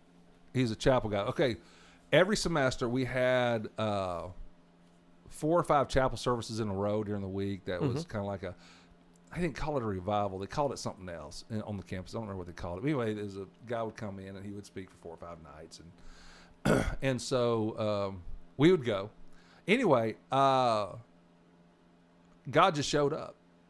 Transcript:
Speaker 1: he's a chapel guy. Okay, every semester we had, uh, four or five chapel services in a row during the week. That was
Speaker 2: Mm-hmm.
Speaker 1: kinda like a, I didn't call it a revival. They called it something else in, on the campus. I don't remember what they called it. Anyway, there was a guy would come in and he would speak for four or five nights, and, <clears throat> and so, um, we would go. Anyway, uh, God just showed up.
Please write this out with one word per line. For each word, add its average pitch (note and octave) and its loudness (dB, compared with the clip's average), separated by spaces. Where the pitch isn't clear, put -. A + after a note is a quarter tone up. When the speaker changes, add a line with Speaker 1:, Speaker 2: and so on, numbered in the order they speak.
Speaker 1:
he's A#2+ 2
a G#2+ -4
chapel B2 2
guy. G2+ 0
Okay, B2 0
every F#3+ 6
semester C3+ 0
we B2+ 0
had, B2 0
uh, F#2+ -2
four D#3+ 0
or D#3+ 4
five C#3+ 4
chapel C3 2
services A#2 -2
in G#2+ 0
a G2 -2
row G#2 0
during G2+ -4
the F#2+ -6
week. G2 -4
That F#2 -4
was B2+ -2
Speaker 2:
Mm-hmm. - -18
Speaker 1:
kinda G2+ -4
like G2 -6
a, F2+ -8
I D#3 -6
didn't D#3+ -2
call D3 -2
it A#2+ 0
a A2+ -2
revival. G2 0
They G2 -4
called C#3+ -2
it F2+ -6
something F#2 -10
else D#2+ -12
in, G#2+ -4
on G#2 -8
the F2+ -10
campus. F#2 -10
I G#2+ -8
don't A2+ -6
remember G2 -8
what F2 -8
they F2 -14
called F2+ -8
it. - -6
Anyway, B2 0
there G#2 -4
was G2 -8
a F#2+ -10
guy A#2 -4
would A2 -6
come G2 -10
in G2 -12
and F#2+ -12
he G2+ -10
would G2+ -12
speak F#2+ -12
for - -20
four E2+ -14
or - -16
five E2+ -14
nights, D#2+ -18
and, A#2+ 4
<clears throat> - -4
and C3 0
so, A#2 0
um, F#2 -12
we D#3 10
would E3 4
go. G#2 -2
Anyway, D3 4
uh, B2+ 4
God E3+ 6
just D3 0
showed D3 2
up. - -10